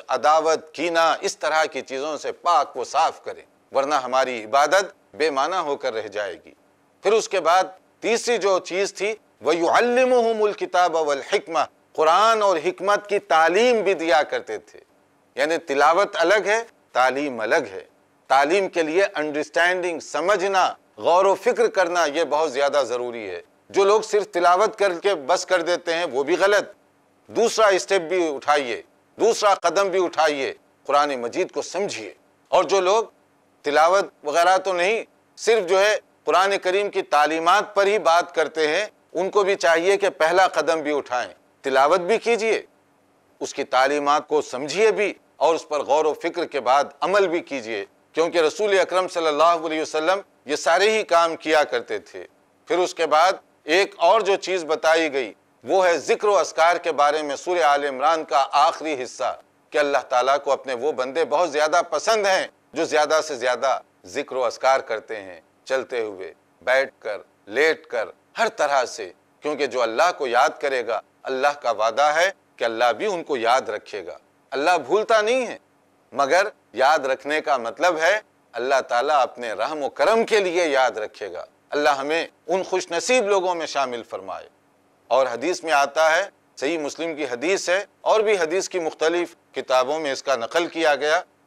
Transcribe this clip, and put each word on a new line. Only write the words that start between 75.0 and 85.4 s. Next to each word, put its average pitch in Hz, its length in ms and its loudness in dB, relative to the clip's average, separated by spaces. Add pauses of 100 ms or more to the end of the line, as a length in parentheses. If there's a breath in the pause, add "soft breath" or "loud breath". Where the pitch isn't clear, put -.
نہیں 240 260 -2
ہے، 135 100 -12 (540)
مگر 143 360 2 (260)
یاد 135 260 2
رکھنے 139 420 -4
کا 147 160 0
مطلب 139 400 -2
ہے 175 220 2 (320)
اللہ 127 300 0
تعالیٰ 123 340 0
اپنے 120 380 -2
رحم 139 300 -4
و 127 60 -6
کرم 214 360 2
کے 214 140 2
لیے 180 260 0
یاد 131 260 2
رکھے 104 420 -10
گا۔ 85 120 -12 (240)
اللہ 147 200 0
ہمیں 143 380 -2 (200)
ان 180 160 -2
خوش - 280 -4
نصیب 202 360 0
لوگوں 185 280 0
میں 160 100 -6
شامل 127 440 -4
فرمائے۔ 95 380 -12 (600)
اور 131 200 2
حدیث 127 360 -4